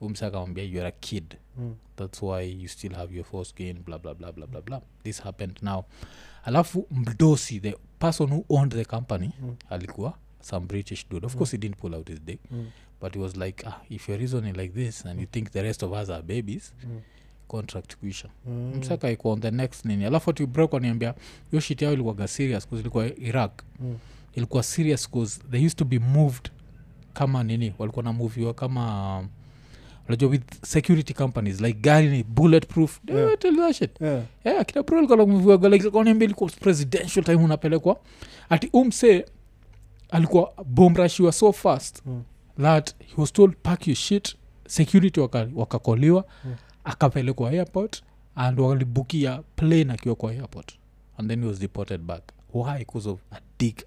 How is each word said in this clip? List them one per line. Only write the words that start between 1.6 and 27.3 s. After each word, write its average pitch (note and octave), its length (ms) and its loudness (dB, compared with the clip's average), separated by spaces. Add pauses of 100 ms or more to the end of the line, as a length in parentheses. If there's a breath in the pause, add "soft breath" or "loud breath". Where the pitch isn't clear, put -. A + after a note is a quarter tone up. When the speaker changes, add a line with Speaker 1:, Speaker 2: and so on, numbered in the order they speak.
Speaker 1:
That's G2 260 -12
why F#2 400 -8
you F2+ 60 -14
still F#2 260 -14
have F2+ 220 -12
your E2+ 100 -12
foreskin, F2+ 560 -12
blah, E2+ 160 -14
blah, D#2+ 160 -14
blah, E2+ 180 -18
blah, D#2+ 140 -18
blah, D#2 160 -16
blah. C3 180 -14 (240)
This A2 180 -12
happened F#2+ 400 -12
now." G2 220 -6 (600 loud breath)
Alafu E3+ 460 0
mdosi, B2+ 680 0
the G2+ 160 -8 (220)
person D#3+ 320 -2
who D3 180 -4
owned C#3 260 2
the A2+ 100 -4
company, A2+ 460 -6 (120)
Speaker 2:
Mm. B2 140 -12 (140)
Speaker 1:
alikuwa G2 440 -10 (260)
some F2+ 260 -10
British G2+ 440 -10
dude. F2 160 -10
Of B2 60 -8
Speaker 2:
Mm. B2+ 60 -8
Speaker 1:
course, B2+ 140 -2
he B2 60 -8
didn't G2+ 200 -8
pull E2+ 160 -10
out D#2+ 140 -12
his D#2 120 -14
dick. E2 200 -14 (100)
Speaker 2:
Mm. A#2+ 160 -10 (340 loud breath)
Speaker 1:
But F#2+ 140 -10
he G2 60 -8
was F#2+ 160 -8
like, F#2 300 -10
"Ah, G#2+ 140 -14 (100)
if - 180 -14
your G2+ 120 -6
reasoning B2 360 -4
like F#2+ 120 -8
this A2+ 380 -8
and F2+ 140 -10
you F#2+ 60 -8
Speaker 2:
Mm. - 60 -20
Speaker 1:
think A2 180 -8
the G2 120 -6
rest G#2+ 200 -6
of F#2 100 -6 (100)
us F#2+ 80 -10
are E2 120 -10
babies," G#2 520 -10 (100)
Speaker 2:
Mm. A#2 160 -14 (480 soft breath)
Speaker 1:
contract G#2 480 -12
kuisha. G2+ 320 -12 (180)
Speaker 2:
Mm. B2 320 -8
Speaker 1:
Mse C3 160 -6
akaikuwa A#2+ 400 -2
on G#2+ 60 -4
the A2+ 100 -4
next B2 340 -4
nini. G2+ 200 -2
Alafu D#3+ 260 0
ati D3 160 -4
bro C#3 180 0
akaniambia, A#2+ 500 -2 (360 loud breath)
hiyo D#3 100 0
shit D3 220 -6
yao D3 100 0
ilikuwaga A2 360 -4
serious C3 400 -4
'cause A#2 120 -8
ilikuwa A2+ 260 -2 (120)
Iraq. A#2 440 -4 (180)
Speaker 2:
Mm. B2 180 -8 (360 loud breath)
Speaker 1:
Ilikuwa A#2+ 280 -2
serious D3+ 480 -2
'cause A#2 300 -4 (100)
they B2+ 160 2
used E3 120 -2
to D#3 60 0
be B2+ 140 0
moved C3+ 520 2 (640)
kama C3+ 300 -2